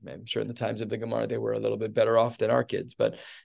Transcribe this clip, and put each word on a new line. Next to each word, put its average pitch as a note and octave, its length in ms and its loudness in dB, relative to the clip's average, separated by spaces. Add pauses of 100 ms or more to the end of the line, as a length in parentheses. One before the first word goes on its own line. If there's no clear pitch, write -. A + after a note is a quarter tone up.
I'm F2+ 160 -14
sure A2+ 180 -4
in G#2+ 60 -4
the A#2 60 -8
times A2 260 -4
of A2 80 -4
the A2+ 80 -2
Gemara, A2+ 320 -2
they A2+ 100 -2
were A2 140 -2
a A2 80 -2
little A2 160 0
bit G#2+ 180 -6
better A2+ 240 6
off A#2 200 2
than A2 120 2
our B2 140 4
kids. - 300 -6
But - 200 2 (300)